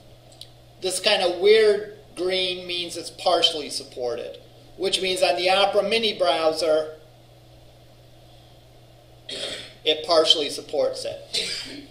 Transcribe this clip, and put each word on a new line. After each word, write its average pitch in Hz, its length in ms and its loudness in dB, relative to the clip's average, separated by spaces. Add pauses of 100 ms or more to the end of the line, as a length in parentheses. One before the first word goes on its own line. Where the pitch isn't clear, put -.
(800)
This 180 180 -4
kind 202 220 2
of 175 180 0
weird 208 600 4 (160)
green 180 500 -4
means 175 320 -8
it's 156 140 -10
partially 156 580 0
supported, - 720 -8 (360)
which 185 280 -2
means 185 180 -2
on 175 140 4
the 180 160 2
Opera 196 360 4
Mini 220 300 0
browser, 160 800 0 (3000)
it 151 220 -2
partially 160 440 4
supports - 560 -4
it. - 840 -8